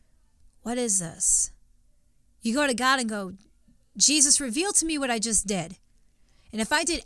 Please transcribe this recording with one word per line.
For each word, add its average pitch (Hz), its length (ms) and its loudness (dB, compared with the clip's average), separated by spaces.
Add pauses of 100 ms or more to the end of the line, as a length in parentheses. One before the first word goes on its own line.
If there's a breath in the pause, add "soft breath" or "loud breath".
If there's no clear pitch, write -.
(600)
"What 240 160 -6
is 220 220 0
this?" - 520 -2 (880)
You 226 120 -2
go 294 140 2
to 262 60 0
God 262 260 2
and 233 100 -2
go, 196 240 -6 (640)
"Jesus, 294 420 4
reveal 294 340 -2
to - 120 2
me 320 120 -2
what 269 140 -2
I 233 80 -2
just 214 280 0
did. 190 300 -4 (760)
And 214 100 -6
if 220 100 -2
I 311 120 2
did 330 220 -2